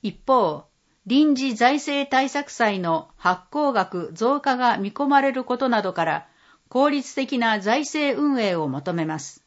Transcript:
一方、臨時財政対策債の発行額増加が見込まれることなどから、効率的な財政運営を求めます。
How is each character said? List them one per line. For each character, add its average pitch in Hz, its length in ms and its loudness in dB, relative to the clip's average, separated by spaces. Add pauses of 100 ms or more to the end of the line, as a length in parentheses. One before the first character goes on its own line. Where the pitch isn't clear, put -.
一 - 240 -8
方、 180 400 2 (400)
臨 285 300 4
時 262 180 -2
財 240 220 4
政 277 340 -2
対 269 180 2
策 277 220 -6
債 208 300 -2
の 165 360 -2
発 180 360 -2
行 - 200 0
額 185 420 -2
増 254 280 0
加 254 160 0
が 240 200 2
見 196 140 -4
込 285 140 -2
ま 277 160 6
れ 269 100 2
る 254 140 -6
こ 247 120 -2
と 262 120 0
な 220 120 2
ど 190 120 -4
か 165 100 -2
ら、 151 240 -2 (400)
効 277 220 2
率 277 260 -4
的 269 220 -2
な 226 220 0
財 220 220 0
政 285 400 -2
運 277 200 2
営 190 140 0
を 156 120 -2
求 139 260 -4
め 165 120 -2
ま 156 140 -6
す。 - 280 -16